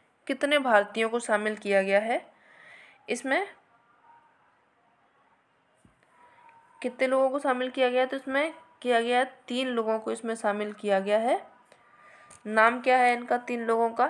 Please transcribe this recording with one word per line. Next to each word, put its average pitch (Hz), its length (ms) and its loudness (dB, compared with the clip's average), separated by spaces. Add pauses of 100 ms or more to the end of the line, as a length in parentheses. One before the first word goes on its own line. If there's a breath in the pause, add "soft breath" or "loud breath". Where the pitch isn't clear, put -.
(280 soft breath)
कितने 285 320 0
भारतीयों 220 500 2
को 240 100 -4
शामिल 214 360 -2
किया 202 280 2
गया 196 160 2
है? 240 260 -2 (840 soft breath)
इसमें 269 380 -2 (3250 soft breath)
कितने 254 260 -2
लोगों 262 220 2
को 277 100 -4
शामिल 254 300 -2
किया 254 200 0
गया 247 120 0
है? 254 60 0
तो 269 100 -8
इसमें 277 360 -4 (280)
किया 240 200 2
गया 247 180 2
है, 262 60 2 (220)
तीन 254 200 -4
लोगों 220 320 -2
को 226 120 -6
इसमें 226 240 -6
शामिल 208 380 -4
किया 202 260 0
गया 202 180 0
है। 254 300 0 (1000 soft breath)
नाम 226 340 4
क्या 254 160 4
है 247 160 4
इनका 240 240 -2
तीन 240 280 -6
लोगों 226 240 0
का? 240 200 0